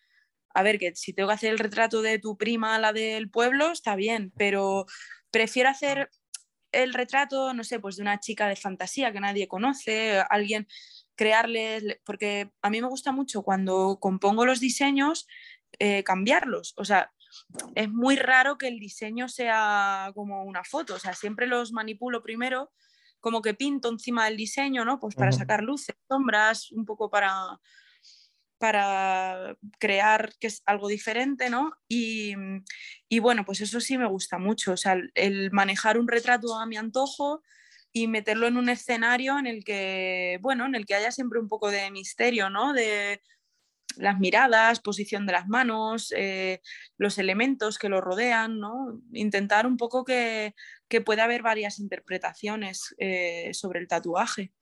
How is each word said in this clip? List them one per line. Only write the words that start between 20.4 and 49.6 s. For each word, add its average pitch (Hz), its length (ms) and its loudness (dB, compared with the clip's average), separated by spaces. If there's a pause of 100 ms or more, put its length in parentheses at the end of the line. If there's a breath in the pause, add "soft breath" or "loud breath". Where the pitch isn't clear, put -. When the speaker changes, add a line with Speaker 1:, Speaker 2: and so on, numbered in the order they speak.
Speaker 1:
una 185 200 -8
foto, 269 320 -6
o - 40 -10
sea, 185 160 -6
siempre 214 320 -4
los 240 260 -2
manipulo 226 500 -6
primero, 254 480 -4 (500 soft breath)
como 220 200 -2
que 214 140 0
pinto 269 340 -2
encima 233 360 -2
del 214 120 -2
diseño, 247 480 -2
¿no? 262 140 0
Pues 214 160 -8
para 196 160 4
Speaker 2:
Ujú. - 20 4
Speaker 1:
sacar 214 300 0
luces, 285 320 -4 (140)
sombras, 220 600 2
un 220 140 -6
poco 208 240 -4
para, 190 500 0 (1000 soft breath)
para 190 1000 0 (240)
crear 214 600 4
que 233 80 -4
es - 180 -10
algo 202 220 0
diferente, 247 600 -2
¿no? 277 240 0 (140)
Y, 226 460 -2 (720 loud breath)
y 226 120 2
bueno, 220 260 4
pues 196 160 -6
eso 214 180 -4
sí 262 200 -2
me 240 80 2
gusta 185 320 -4
mucho, 196 340 0
o 185 40 -2
sea, 190 160 2
el, 185 200 -2
el 196 380 0
manejar 202 480 2
un 240 80 2
retrato 233 500 2
a 226 80 -6
mi 226 100 -6
antojo 269 680 -2 (500 soft breath)
y 226 140 0
meterlo 220 400 0
en 240 100 2
un 247 120 2
escenario 247 680 0
en 277 80 -2
el 226 180 -6
que, 185 800 -4
bueno, 254 240 0
en 269 100 -2
el 208 120 -6
que 196 80 0
haya 214 160 0
siempre 240 280 -4
un 220 80 -2
poco 214 220 -2
de 196 220 -2
misterio, 196 580 0
¿no? 226 240 0
De, 208 480 0 (800 soft breath)
las 196 200 2
miradas, 226 600 6
posición 202 460 -4
de 185 80 0
las 180 140 0
manos, 220 680 0
eh, 190 460 -2 (360 loud breath)
los 202 200 0
elementos 214 600 2
que 208 100 -2
lo 190 120 2
rodean, 220 580 0
¿no? 233 420 -8 (120)
Intentar 208 540 2